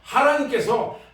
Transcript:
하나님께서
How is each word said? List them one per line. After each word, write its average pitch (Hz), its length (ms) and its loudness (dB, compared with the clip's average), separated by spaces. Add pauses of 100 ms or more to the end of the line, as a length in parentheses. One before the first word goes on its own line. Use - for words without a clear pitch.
하나님께서 262 960 0 (140)